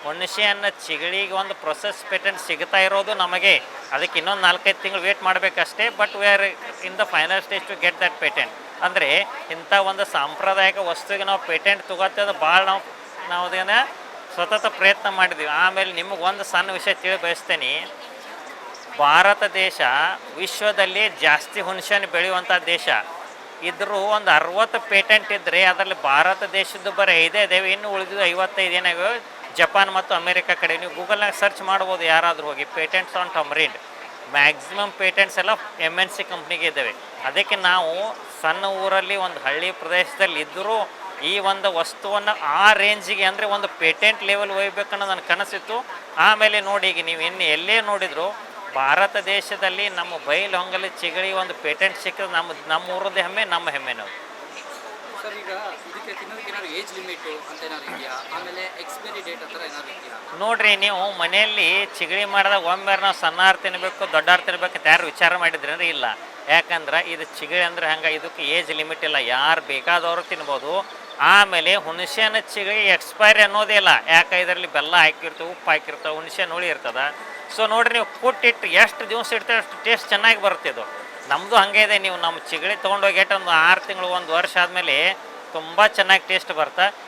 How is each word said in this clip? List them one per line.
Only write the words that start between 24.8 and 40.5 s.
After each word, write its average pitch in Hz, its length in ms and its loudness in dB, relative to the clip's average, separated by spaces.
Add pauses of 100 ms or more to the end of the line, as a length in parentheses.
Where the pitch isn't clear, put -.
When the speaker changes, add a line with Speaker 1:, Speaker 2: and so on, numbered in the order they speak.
Speaker 1:
ಪೇಟೆಂಟ್ 202 460 4
ಇದ್ದರೆ 180 340 2
ಅದರಲ್ಲಿ 190 300 -2 (100)
ಭಾರತ 180 320 4 (160)
ದೇಶದ್ದು 190 400 -4
ಬರೀ 190 140 4 (120)
ಐದೇ 165 220 2
ಇದ್ದಾವೆ, 185 280 2
ಇನ್ನು 208 200 -8
ಉಳಿದಿದ್ದು 190 360 -2
ಐವತ್ತೈದು 185 500 0
ಏನಾಗಿವೆ 185 580 -2 (220)
ಜಪಾನ್ 196 340 4
ಮತ್ತು 190 220 0
ಅಮೆರಿಕ 180 360 0
ಕಡೆ 170 260 0
ನೀವು 175 140 -8
Google-ನಾಗ 202 480 0
ಸರ್ಚ್ 202 220 2
ಮಾಡ್ಬೋದು, 190 420 0
ಯಾರಾದ್ರೂ 160 440 4
ಹೋಗಿ 143 140 -6
patents 165 600 -4
on 175 120 -6
tamarind. 147 440 0 (540)
ಮ್ಯಾಕ್ಸಿಮಮ್ 151 600 2
ಪೇಟೆಂಟ್ಸ್ 196 480 0
ಎಲ್ಲ 185 100 0 (300)
ಎಮ್ 165 200 -2
ಎನ್ 190 100 2
ಸಿ 196 140 -8
ಕಂಪ್ನಿಗೆ 170 440 -6
ಇದ್ದಾವೆ. 135 260 -2 (320)
ಅದಕ್ಕೆ 190 300 0
ನಾವು 185 600 0 (260)
ಸಣ್ಣ 175 240 0
ಊರಲ್ಲಿ 190 500 0
ಒಂದು 180 240 -4
ಹಳ್ಳಿ 156 320 -2
ಪ್ರದೇಶದಲ್ಲಿ 175 680 0
ಇದ್ದರೂ 190 480 -2 (340)